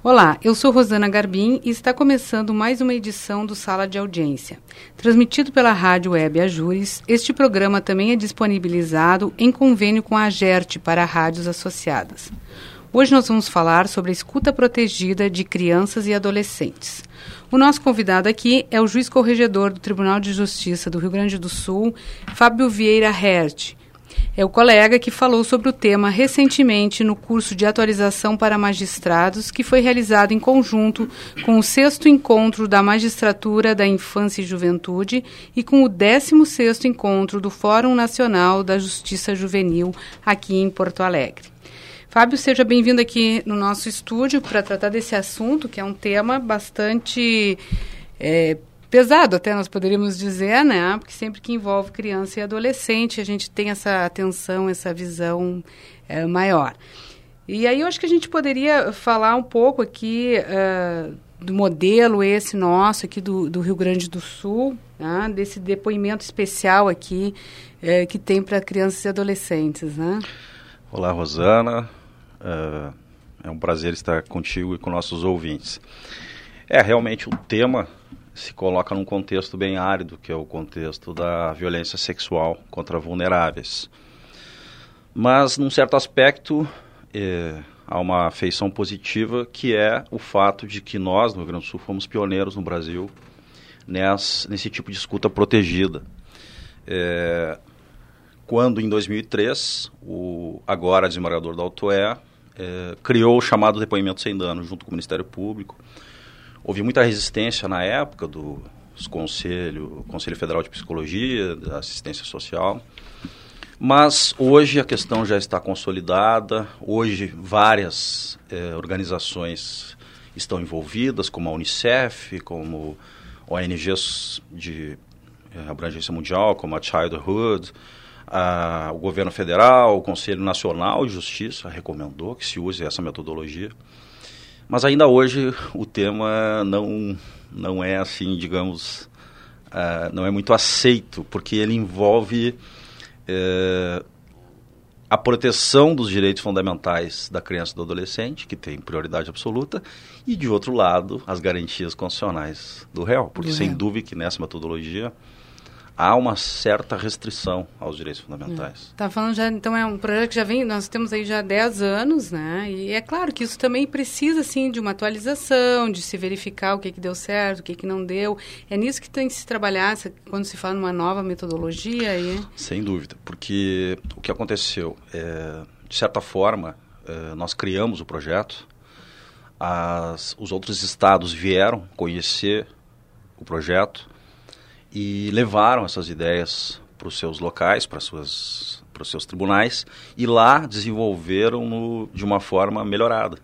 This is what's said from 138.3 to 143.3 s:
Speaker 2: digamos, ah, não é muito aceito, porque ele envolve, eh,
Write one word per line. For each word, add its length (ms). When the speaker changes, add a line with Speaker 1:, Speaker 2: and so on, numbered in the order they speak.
Speaker 2:
digamos, 720
ah, 420
não 140
é 20
muito 240
aceito, 720
porque 280
ele 180
envolve, 800
eh, 760